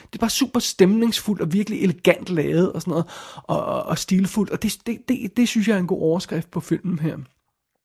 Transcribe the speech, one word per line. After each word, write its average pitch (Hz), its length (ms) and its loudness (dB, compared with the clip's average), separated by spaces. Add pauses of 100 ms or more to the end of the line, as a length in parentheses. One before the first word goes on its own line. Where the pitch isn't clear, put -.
(120)
det - 20 -10
er - 60 -14
bare 226 100 2
super 247 300 0
stemningsfuldt 214 840 2
og 160 100 -2
virkelig 208 300 0
elegant - 480 2
lavet 160 420 2
og 160 80 -8
sådan - 100 -6
noget, 165 160 0 (300)
og, - 280 -4
og, - 180 -4
og - 160 -4
stilfuldt, 190 520 0
og - 120 -6
det, 208 140 -2 (100)
det, 226 120 -6 (100)
det, 240 280 -4
det 240 120 4
synes 214 200 0
jeg 214 60 4
er 190 60 0
en 180 60 -2
god 180 160 -2
overskrift 160 480 -2
på 170 100 -6
filmen - 380 -2
her. 156 180 -4 (680)